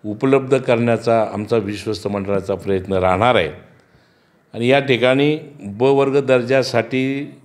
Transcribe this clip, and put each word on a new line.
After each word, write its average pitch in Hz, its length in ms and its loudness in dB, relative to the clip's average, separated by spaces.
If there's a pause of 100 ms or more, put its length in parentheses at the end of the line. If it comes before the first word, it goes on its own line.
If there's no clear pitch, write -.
उपलब्ध 131 540 2
करण्याचा 117 720 2
आमचा 107 240 -2
विश्वस्त 101 520 -4
मंडळाचा 98 460 -4
प्रयत्न 95 380 -4
राहणार 92 420 2
आहे. 85 140 2 (1040)
आणि 117 140 -2
या 135 120 4
ठिकाणी 131 580 2 (220)
ब 101 220 -6
वर्ग 139 380 2
दर्जासाठी 131 1120 -2 (100)